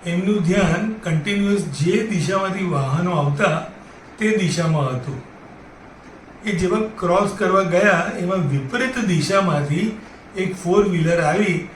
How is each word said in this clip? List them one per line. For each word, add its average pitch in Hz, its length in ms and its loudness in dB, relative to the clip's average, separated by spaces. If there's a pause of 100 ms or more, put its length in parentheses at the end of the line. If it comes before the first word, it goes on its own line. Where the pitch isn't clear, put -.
એમનું 190 380 0
ધ્યાન 190 500 2 (100)
કન્ટિન્યુઅસ 202 560 0
જે 170 480 0
દિશામાંથી 185 580 -2
વાહનો 151 460 0
આવતા 156 540 0 (520)
તે 214 200 2
દિશામાં 156 580 0
હતું. - 340 -8 (1160)
એ 214 60 -4
જેવા 180 260 0 (200)
ક્રોસ 196 400 2
કરવા 190 240 2
ગયા, 180 580 2
એમાં 180 300 -2
વિપરીત 240 500 -2
દિશામાંથી 180 1000 0 (380)
એક 185 180 -2
ફોર 202 340 2
વ્હીલર 165 320 2
આવી 175 540 0